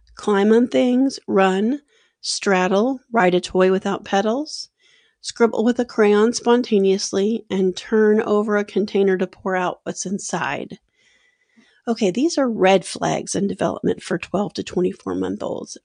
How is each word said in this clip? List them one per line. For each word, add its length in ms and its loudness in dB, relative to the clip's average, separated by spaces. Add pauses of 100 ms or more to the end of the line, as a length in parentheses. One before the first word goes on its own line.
(160)
climb 360 2
on 160 6
things, 600 2
run, 520 2 (420)
straddle, 760 0 (120)
ride 240 2
a 40 2
toy 320 2
without 320 -2
pedals, 640 -4 (520)
scribble 420 0
with 160 2
a 60 -2
crayon 480 4
spontaneously, 1160 0
and 260 0
turn 460 2
over 360 0
a 60 0
container 540 0
to 100 -2
pour 280 -6
out 280 -2
what's 220 -10
inside. 720 -6 (1120)
Okay, 240 0
these 260 0
are 120 2
red 340 4
flags 520 -4
in 120 0
development 540 -2
for 160 -4
twelve 380 -4
to 80 -6
twenty-four 520 -4
month 280 -4
olds. 420 -8